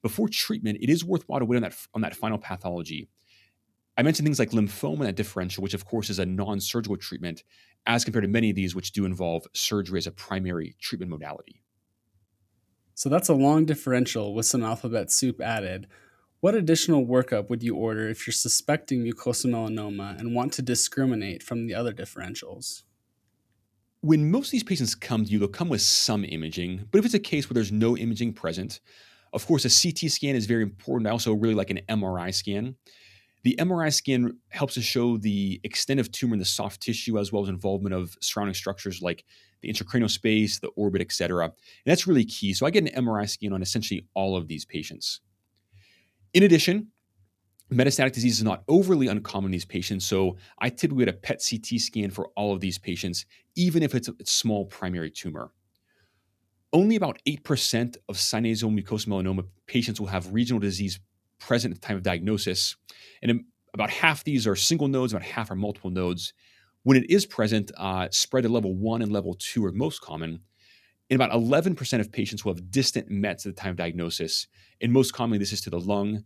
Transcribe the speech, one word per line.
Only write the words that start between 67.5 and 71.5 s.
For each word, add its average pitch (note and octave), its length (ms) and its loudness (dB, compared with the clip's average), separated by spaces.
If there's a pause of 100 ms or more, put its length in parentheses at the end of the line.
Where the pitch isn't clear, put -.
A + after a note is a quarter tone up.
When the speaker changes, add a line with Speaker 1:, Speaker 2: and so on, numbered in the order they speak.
Speaker 1:
uh, F#2 340 -4
spread - 320 0
to A2+ 60 2
level G#2+ 260 0
one A2+ 260 -2
and G#2 120 -2
level F#2 260 -2
two - 260 -2
are F2+ 60 0
most B2+ 300 -4
common, D#2+ 400 -10 (680)
and B2+ 60 4
about B2+ 180 4
eleven C#3+ 400 4